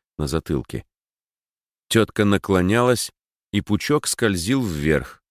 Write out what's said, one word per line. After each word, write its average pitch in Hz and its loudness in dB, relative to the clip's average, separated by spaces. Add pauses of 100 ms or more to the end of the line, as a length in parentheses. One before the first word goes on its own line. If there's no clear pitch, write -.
(180)
на 76 -4
затылке. 76 -4 (1000)
Тетка 110 2
наклонялась, 101 2 (400)
и 101 0
пучок - -2
скользил 107 0
вверх. 73 -2